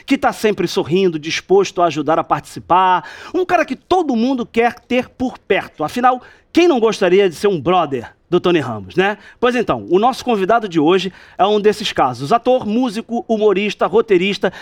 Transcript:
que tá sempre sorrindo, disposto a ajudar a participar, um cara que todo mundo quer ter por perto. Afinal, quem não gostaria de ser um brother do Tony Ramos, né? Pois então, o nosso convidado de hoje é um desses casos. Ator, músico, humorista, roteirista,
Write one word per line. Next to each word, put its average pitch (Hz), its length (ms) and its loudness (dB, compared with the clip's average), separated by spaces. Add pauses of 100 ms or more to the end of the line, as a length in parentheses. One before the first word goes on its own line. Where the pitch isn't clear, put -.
que 277 100 0
tá 233 160 0
sempre 196 360 -2
sorrindo, 175 500 0
disposto 180 640 -2
a 175 40 4
ajudar 151 320 -2
a 160 60 -2
participar, 170 800 0 (300)
um 359 100 0
cara 339 200 0
que 262 100 -8
todo 320 400 -2
mundo 240 320 -2
quer 226 320 -2
ter 247 300 -4
por - 280 -8
perto. - 460 -6
Afinal, 247 400 0 (300)
quem 349 160 4
não 277 100 4
gostaria 202 500 2
de 156 60 -4
ser 208 140 -2
um 180 120 -2
brother 139 540 -2 (160)
do 175 80 2
Tony 175 220 2
Ramos, 107 340 -10
né? 196 240 0 (220)
Pois 247 160 0
então, 147 340 -2
o 175 80 2
nosso 233 260 0
convidado 208 440 0
de 170 100 -2
hoje 180 340 2 (240)
é 180 80 2
um 208 160 0
desses 202 320 0
casos. 139 400 -2
Ator, 247 320 0
músico, 226 600 -4
humorista, 208 640 0
roteirista, 190 720 0